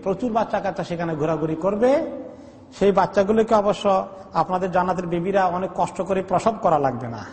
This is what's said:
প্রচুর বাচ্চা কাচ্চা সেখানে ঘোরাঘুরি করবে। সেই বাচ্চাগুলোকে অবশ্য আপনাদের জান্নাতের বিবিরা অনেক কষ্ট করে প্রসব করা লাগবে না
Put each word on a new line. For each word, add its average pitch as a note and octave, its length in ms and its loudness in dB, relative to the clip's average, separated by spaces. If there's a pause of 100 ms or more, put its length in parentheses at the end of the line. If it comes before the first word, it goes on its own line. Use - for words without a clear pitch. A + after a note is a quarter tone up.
প্রচুর G3 280 -2
বাচ্চা G#3+ 280 0
কাচ্চা F#3 240 -4
সেখানে E3 320 -4
ঘোরাঘুরি D#3 400 -2
করবে। G#3 360 2 (840)
সেই G3+ 180 4
বাচ্চাগুলোকে G3+ 640 4
অবশ্য G3 520 2 (260)
আপনাদের F3+ 380 0
জান্নাতের F3+ 360 0
বিবিরা F3+ 380 0
অনেক F3+ 300 -2
কষ্ট F3+ 260 -2
করে F#3 220 0
প্রসব F#3+ 380 2
করা D#3+ 180 4
লাগবে B2 280 -2
না A2+ 140 -10 (120)